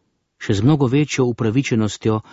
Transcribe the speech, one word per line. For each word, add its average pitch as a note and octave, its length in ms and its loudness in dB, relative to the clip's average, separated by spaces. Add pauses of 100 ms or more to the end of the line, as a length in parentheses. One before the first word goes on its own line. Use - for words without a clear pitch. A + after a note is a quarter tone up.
(380)
Še - 160 -4
z G2+ 80 0
mnogo C#3+ 260 2
večjo C#3 380 0
upravičenostjo A2 960 -2 (120)